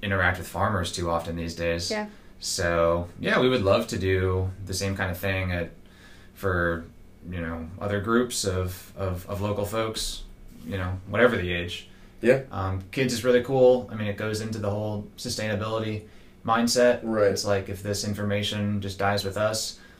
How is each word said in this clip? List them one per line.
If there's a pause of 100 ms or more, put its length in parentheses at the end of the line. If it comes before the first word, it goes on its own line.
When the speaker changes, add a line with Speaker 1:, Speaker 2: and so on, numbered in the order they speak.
Speaker 1:
interact
with
farmers
too
often
these
days.
Speaker 2:
Yeah. (340)
Speaker 1:
So, (120)
yeah,
we
would
love
to
do (160)
the
same
kind
of
thing
at, (640)
for, (440)
you
know, (120)
other
groups
of,
of,
of
local
folks, (420)
you
know, (100)
whatever
the
age. (320)
Speaker 3:
Yeah. (100)
Speaker 1:
Um, (100)
kids
is
really
cool.
I
mean,
it
goes
into
the
whole
sustainability (440)
mindset.
Speaker 3:
Right.
Speaker 1:
It's
like,
if
this
information
just
dies
with
us, (220)